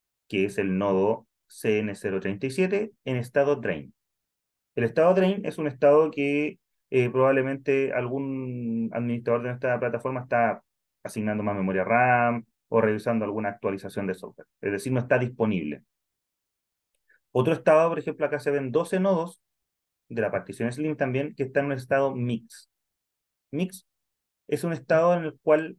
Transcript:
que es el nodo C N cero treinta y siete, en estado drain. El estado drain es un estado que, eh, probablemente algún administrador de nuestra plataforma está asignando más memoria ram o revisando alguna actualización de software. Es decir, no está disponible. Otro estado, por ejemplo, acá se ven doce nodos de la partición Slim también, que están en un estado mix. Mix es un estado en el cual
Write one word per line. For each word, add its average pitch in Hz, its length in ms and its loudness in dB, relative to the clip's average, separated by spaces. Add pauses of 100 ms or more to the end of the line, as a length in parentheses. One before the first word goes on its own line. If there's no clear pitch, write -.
(280)
que 98 180 0
es 101 100 -6
el 95 220 -2
nodo 98 480 2 (200)
C 107 340 0
N 104 140 -4
cero 98 260 -4
treinta 98 260 -4
y 131 40 -4
siete, 190 420 -2 (120)
en 131 120 -2
estado 139 400 2
drain. 92 360 -6 (800)
El 120 100 0
estado 160 300 4
drain 190 300 2
es 156 140 -8
un 156 80 -2
estado 147 440 6
que, 147 480 -2 (320)
eh, 123 200 2
probablemente 135 840 2
algún 123 1000 -4
administrador 120 500 -2
de 123 60 -6
nuestra 123 300 -2
plataforma 123 440 -4
está 117 400 0 (400)
asignando 107 400 -4
más 104 120 -2
memoria 95 300 0
ram 120 600 2 (240)
o 113 120 2
revisando 110 460 0
alguna 104 240 -4
actualización 98 560 -6
de 92 80 -2
software. - 340 -18 (120)
Es 101 120 -2
decir, 101 200 -4
no 127 80 0
está 127 180 2
disponible. 104 640 -4 (1500)
Otro 131 200 2
estado, 160 380 4
por 165 80 -4
ejemplo, 151 260 -6
acá 143 140 -2
se 143 120 -4
ven 139 220 -2
doce 170 260 0
nodos 185 440 -2 (640)
de 117 140 -4
la 101 80 0
partición 107 420 -4
Slim 151 240 -4
también, 139 380 -2
que - 80 -4
están 139 240 -2
en 143 60 -2
un 135 40 -4
estado 135 380 0
mix. 120 560 -6 (800)
Mix 185 360 -6 (640)
es 147 160 -2
un 170 80 -2
estado 165 420 2
en 170 100 -2
el 156 160 -8
cual 156 380 2